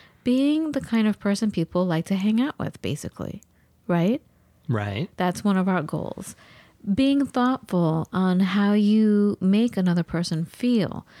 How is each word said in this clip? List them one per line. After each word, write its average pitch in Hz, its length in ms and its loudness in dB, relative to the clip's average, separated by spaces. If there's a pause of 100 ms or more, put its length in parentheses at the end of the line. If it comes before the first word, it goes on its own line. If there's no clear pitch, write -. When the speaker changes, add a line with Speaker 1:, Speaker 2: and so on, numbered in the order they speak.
(220)
Speaker 1:
being 294 500 0
the 285 80 -4
kind 226 280 0
of 208 100 -2
person 202 320 -2
people 180 340 -2
like 170 220 0
to 196 100 0
hang 214 240 0
out 277 180 -2
with, - 240 -8
basically, - 600 -8 (460)
right? 180 320 0 (480)
Speaker 2:
Right. 107 480 -2
Speaker 1:
That's 180 280 -2
one 202 120 2
of 185 120 0
our 180 140 0
goals. - 520 -8 (580)
Being 277 340 2
thoughtful 180 840 0
on 185 280 2
how 202 320 2
you 208 680 4
make 208 360 2
another 180 260 2
person 170 420 -4
feel. 233 640 -2 (140)